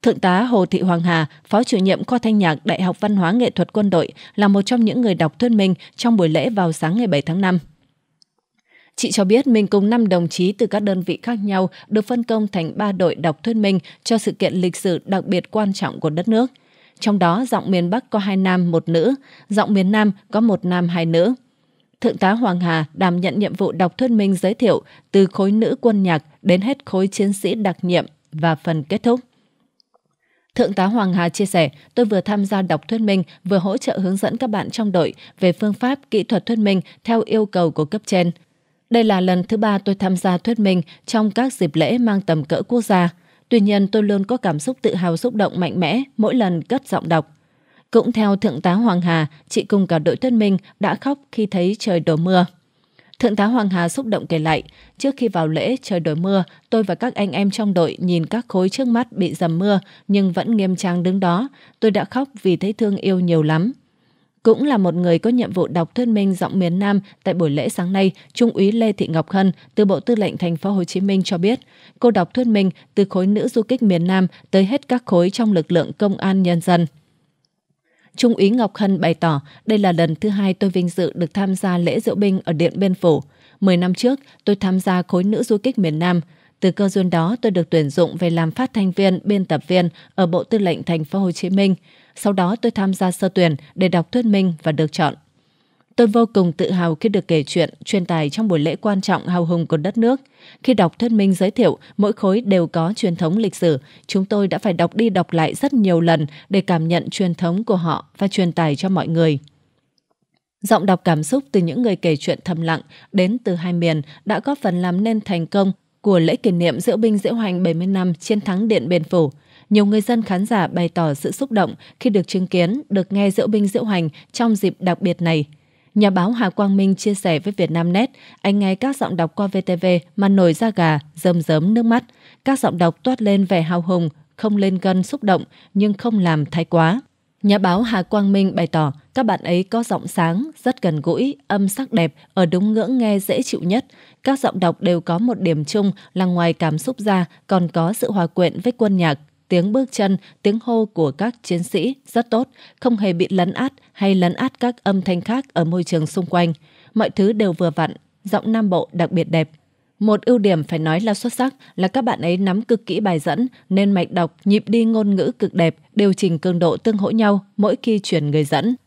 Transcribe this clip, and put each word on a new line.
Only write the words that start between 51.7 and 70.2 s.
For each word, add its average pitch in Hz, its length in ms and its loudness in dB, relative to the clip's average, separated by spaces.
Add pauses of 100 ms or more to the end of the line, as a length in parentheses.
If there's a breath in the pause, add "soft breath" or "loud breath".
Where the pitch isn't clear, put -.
trời 175 200 0
đổ 156 160 0
mưa. 175 300 2 (760 soft breath)
Thượng 220 160 2
tá 202 100 2
Hoàng 220 240 0
Hà 175 200 0
xúc 269 160 -6
động 202 220 -4
kể 165 120 -2
lại, 156 240 0 (340 soft breath)
"Trước 269 200 -2
khi 240 100 -2
vào 165 200 -2
lễ 160 340 -2
trời 180 180 -4
đổ 156 160 -2
mưa, 190 280 0 (260 soft breath)
tôi 220 140 2
và 185 120 -2
các 240 200 -6
anh 202 160 -4
em 202 200 0
trong 208 220 -2
đội 170 260 0
nhìn 175 260 0
các 226 220 -6
khối 196 220 0
trước 262 180 -4
mắt 240 240 0
bị 180 220 -2
dầm 165 260 -2
mưa 196 200 2 (280 loud breath)
nhưng 196 240 2
vẫn 202 260 -2
nghiêm 190 180 0
trang 175 280 -2
đứng 185 160 0
đó. 196 300 0 (300 soft breath)
Tôi 220 120 2
đã 190 140 -2
khóc 269 240 -6 (120)
vì 180 140 2
thấy 196 180 -4
thương 202 240 -2
yêu 190 220 0
nhiều 170 240 2
lắm." 160 300 0 (680)
Cũng 226 200 4
là 277 140 0
một 180 160 2
người 170 260 2
có 226 100 -2
nhiệm 247 220 0
vụ 180 160 0
đọc 170 280 -2
thuyết 247 120 -2
minh 202 260 2
giọng 185 260 -2
miền 175 200 0
Nam 202 200 0 (240 loud breath)
tại 190 100 -2
buổi 170 160 0
lễ 143 200 -2
sáng 185 240 -6
nay, 190 180 2 (220 loud breath)
Trung 233 180 2
úy 196 200 2
Lê 226 200 0
Thị 196 160 -4
Ngọc 160 240 -2
Hân 190 200 2 (240 loud breath)
từ 214 100 4
Bộ 190 140 2
Tư 240 160 0
lệnh 190 220 -2